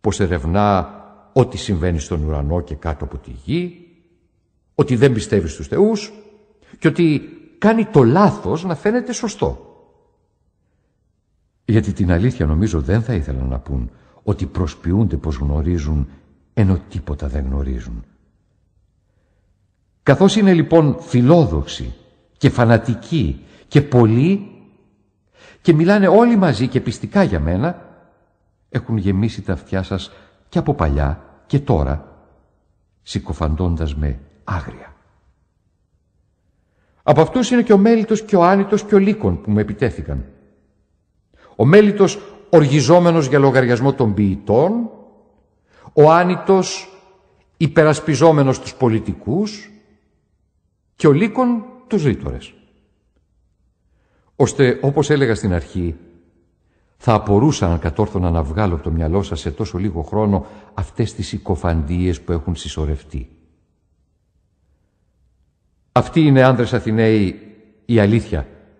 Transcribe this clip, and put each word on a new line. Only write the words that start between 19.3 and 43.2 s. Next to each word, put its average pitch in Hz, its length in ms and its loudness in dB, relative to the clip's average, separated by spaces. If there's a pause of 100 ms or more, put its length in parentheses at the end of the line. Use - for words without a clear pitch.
Καθώς 190 320 4
είναι 196 180 4
λοιπόν 156 460 2
φιλόδοξοι 110 960 0 (440)
και - 120 2
φανατικοί 113 960 0 (220)
και 143 140 4
πολλοί 127 640 2 (1160)
και 170 120 2
μιλάνε 190 340 4
όλοι 233 280 6
μαζί 131 320 2
και 131 140 -2
πιστικά - 420 -4
για 85 160 0
μένα, 95 500 -4 (800)
έχουν 113 280 -6
γεμίσει 101 440 -2
τα 98 120 -6
αυτιά 95 300 -6
σας 95 280 -8 (380)
και 180 100 -4
από 151 140 -2
παλιά 73 500 -2 (220)
και 139 140 -2
τώρα, 71 640 -4 (760)
συκοφαντώντας 80 920 -4
με 73 240 -4 (240)
άγρια. - 520 -10 (2000)
Από 147 180 4
αυτούς 240 300 0
είναι 240 120 2
και 214 100 4
ο 196 40 6
Μέλιτος 220 440 2
και 208 140 -2
ο 170 80 4
Άνητος 196 400 2
και - 120 0
ο - 20 6
Λύκων 190 440 0
που 110 100 -6
με 104 100 2
επιτέθηκαν. 92 640 -6 (1300)
Ο 113 100 4
Μέλιτος 196 540 4 (300)
οργιζόμενος 156 800 4